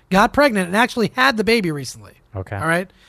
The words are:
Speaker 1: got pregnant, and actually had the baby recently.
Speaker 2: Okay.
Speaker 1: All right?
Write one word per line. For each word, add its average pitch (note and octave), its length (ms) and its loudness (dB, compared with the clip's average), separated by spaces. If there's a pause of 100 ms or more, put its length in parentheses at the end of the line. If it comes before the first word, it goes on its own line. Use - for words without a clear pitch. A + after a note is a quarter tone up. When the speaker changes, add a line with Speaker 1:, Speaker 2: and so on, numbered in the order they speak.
Speaker 1:
got G3 240 4
pregnant, G#3 360 2
and F#3 80 -2
actually A#3 400 0
had B3+ 200 2
the G#3+ 60 -4
baby F#3+ 300 0
recently. A#2+ 400 -12 (240)
Speaker 2:
Okay. F#2+ 200 -10
Speaker 1:
All D3+ 100 -4
right? F3 220 -2 (200)